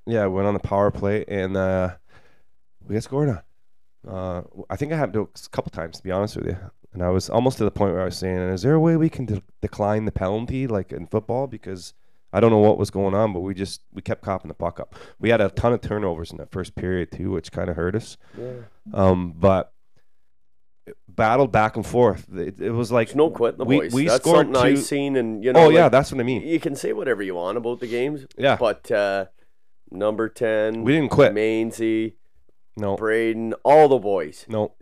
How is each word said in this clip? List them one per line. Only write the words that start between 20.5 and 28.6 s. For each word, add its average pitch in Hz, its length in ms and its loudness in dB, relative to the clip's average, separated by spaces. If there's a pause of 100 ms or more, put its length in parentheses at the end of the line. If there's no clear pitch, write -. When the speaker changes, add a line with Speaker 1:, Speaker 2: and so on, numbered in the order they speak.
Speaker 1:
battled 117 440 2
back 107 240 2
and 107 100 -4
forth. 117 400 2 (100)
It, 87 240 -8
it 95 100 -4
was 117 220 -2
like 113 160 2
Speaker 2:
There's - 80 -12
no 156 140 4
quitting - 280 -2
the - 60 -6
Speaker 1:
we, 131 160 4
Speaker 2:
boys. 80 140 -4
Speaker 1:
we 139 120 2
Speaker 2:
That's 113 160 4
Speaker 1:
scored 156 260 6
Speaker 2:
something 127 140 2
I 127 120 4
Speaker 1:
two - 20 4
Speaker 2:
seen, 139 400 -2
and, 110 260 -2
you 123 100 2
know, 160 140 10
Speaker 1:
Oh, - 40 8
yeah, 160 140 8
Speaker 2:
like, 127 80 6
Speaker 1:
that's 135 200 4
what 131 80 -2
I 117 40 -2
mean. 127 180 -2
Speaker 2:
you 160 180 0
can 175 160 -4
say - 160 -4
whatever 107 300 -4
you 92 140 -4
want 90 200 -4
about 120 240 -6
the 127 60 -10
games. 131 400 -6 (100)
Speaker 1:
Yeah. 131 200 2
Speaker 2:
But, - 340 -2